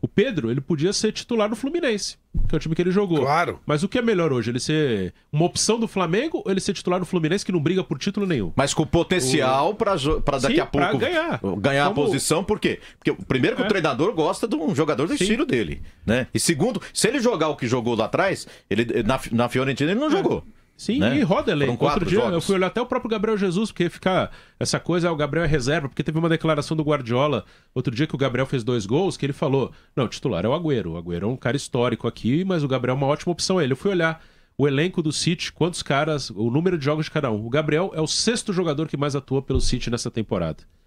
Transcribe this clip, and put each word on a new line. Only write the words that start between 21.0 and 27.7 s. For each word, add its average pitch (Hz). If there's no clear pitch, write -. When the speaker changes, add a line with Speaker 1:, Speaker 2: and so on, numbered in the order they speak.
Speaker 1:
e 285
roda 226
elenco. 143
Speaker 3:
Foram -
quatro 143
Speaker 1:
Outro -
dia 190
Speaker 3:
jogos. 226
Speaker 1:
eu 165
fui 190
olhar 185
até 196
o 247
próprio 247
Gabriel 220
Jesus, 196
porque 175
fica 165
essa 127
coisa, 170
ah, -
o 160
Gabriel 147
é -
reserva, 143
porque -
teve 160
uma 170
declaração 160
do 156
Guardiola 135